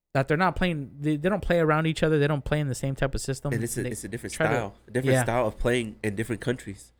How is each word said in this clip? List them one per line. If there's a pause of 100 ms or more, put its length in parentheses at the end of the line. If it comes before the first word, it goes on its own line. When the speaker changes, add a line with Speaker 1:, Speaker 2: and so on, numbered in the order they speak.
(140)
Speaker 1:
that
they're
not
playing. (100)
They,
they
don't
play
around
each
other.
They
don't
play
in
the
same
type
of
system.
Speaker 2:
And
it's
a,
Speaker 1:
They
Speaker 2:
it's
a
different
Speaker 1:
try
to
Speaker 2:
style, (120)
a
different
Speaker 1:
Yeah.
Speaker 2:
style
of
playing
in
different
countries.